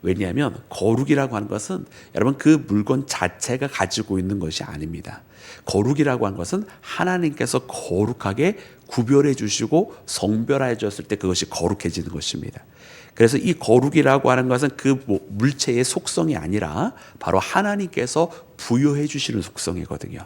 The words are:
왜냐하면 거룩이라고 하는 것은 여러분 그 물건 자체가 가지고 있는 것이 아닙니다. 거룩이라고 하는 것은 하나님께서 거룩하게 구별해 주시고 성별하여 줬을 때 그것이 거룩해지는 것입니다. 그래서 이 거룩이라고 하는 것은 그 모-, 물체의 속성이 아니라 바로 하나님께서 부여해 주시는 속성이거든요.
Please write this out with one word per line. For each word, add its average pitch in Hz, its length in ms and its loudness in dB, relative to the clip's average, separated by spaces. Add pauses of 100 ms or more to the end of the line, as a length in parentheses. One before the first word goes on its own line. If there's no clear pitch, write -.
왜냐하면 95 680 -2
거룩이라고 131 680 2
하는 104 120 -4
것은 107 380 -6 (300)
여러분 135 220 2
그 151 300 6
물건 107 380 2
자체가 123 640 -4
가지고 98 500 -2
있는 95 220 -2
것이 80 240 -6
아닙니다. 80 580 -10 (440)
거룩이라고 123 600 2
하는 98 120 -4
것은 185 280 -4 (160)
하나님께서 165 880 -2
거룩하게 107 920 -2 (300)
구별해 139 460 4
주시고 123 600 0 (100)
성별하여 117 720 0
줬을 101 280 -6
때 107 100 -2
그것이 92 340 -2
거룩해지는 85 600 -2
것입니다. - 560 -8 (480)
그래서 117 240 6
이 - 160 2
거룩이라고 135 800 4
하는 127 160 2
것은 127 300 2
그 135 280 2
모-, 98 140 0 (100)
물체의 120 540 0
속성이 160 540 -2
아니라 90 560 -2 (260)
바로 170 200 2
하나님께서 180 920 -2 (260)
부여해 143 500 2
주시는 127 340 -4
속성이거든요. - 840 -8